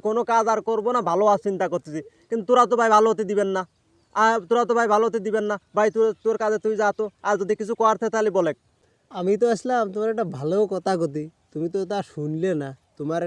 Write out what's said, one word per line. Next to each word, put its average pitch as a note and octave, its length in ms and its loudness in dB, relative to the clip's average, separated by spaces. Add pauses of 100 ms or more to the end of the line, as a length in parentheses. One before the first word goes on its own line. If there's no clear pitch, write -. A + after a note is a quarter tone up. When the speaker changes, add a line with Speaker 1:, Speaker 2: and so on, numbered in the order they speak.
Speaker 1:
কোনো A3 120 0 (100)
কাজ A3+ 220 4
আর G#3+ 160 0
করবো A3+ 280 -2
না, A#3+ 40 0 (100)
ভালো F#3 220 2
আর G3+ 140 4
চিন্তা F#3+ 260 -2
করতেছি। D#3+ 280 -6 (280)
কিন্তু A3+ 200 -4
তোরা B3 220 6
তো A#3 100 0
ভাই A3+ 160 4
ভালো G#3+ 160 6
হতে G#3+ 180 -4
দিবেন G3+ 260 0
না, F#3 60 -2 (520)
আর A3+ 220 4 (120)
তোরা A#3 200 4
তো A#3+ 100 0
ভাই A#3 160 2
ভালো A3 140 4
হতে A3+ 180 -2
দিবেন G#3+ 240 -2
না। G#3 60 -4 (200)
ভাই, G#3+ 180 4
তোর, A3 120 4 (180)
তোর A3+ 180 0
কাজে G#3+ 220 0
তুই A3 160 0
যা G#3 80 2 (100)
তো, G#3+ 60 -4 (240)
আর G#3 120 2
যদি G3+ 200 -2
কিছু G#3+ 200 -6
করতে A3 340 2
তাহলে G#3+ 240 0
বলে। E3 140 2 (680)
Speaker 2:
আমি F3+ 220 0
তো A#3 140 0
আসলাম B3 380 -2
তোমার G#3 220 -2
একটা A3 120 -2 (120)
ভালো D#3 180 -2 (160)
কথা F#3+ 280 -2
কতি, D3+ 240 -4 (280)
তুমি D#3+ 220 -4
তো G3 40 -4 (120)
তা G3+ 80 -4 (140)
শুনলে D#3+ 380 -4 (120)
না। C#3 80 -10 (280)
তোমার D#3 280 -4